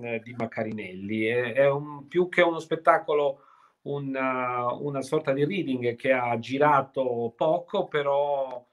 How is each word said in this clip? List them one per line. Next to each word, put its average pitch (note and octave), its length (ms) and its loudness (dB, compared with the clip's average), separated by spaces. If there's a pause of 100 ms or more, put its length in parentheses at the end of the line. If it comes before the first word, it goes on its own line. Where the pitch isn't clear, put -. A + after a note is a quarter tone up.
eh, A#2 200 -4
di A#2 140 -16
Maccarinelli. G#2+ 880 -4
È, A#2+ 260 -2
è C#3 180 4
un, C#3+ 380 -6
più F3 200 0
che F3+ 140 2
uno E3 160 2
spettacolo, D#3+ 840 2 (400)
un, C#3+ 320 -6
eh, B2+ 680 -2
una C#3 200 -4
sorta D#3 300 0
di C#3+ 120 2
reading C3+ 520 -2
che C3 160 2
ha A#2+ 260 0
girato C3 960 2
poco, F3 500 0
però C#3 880 -2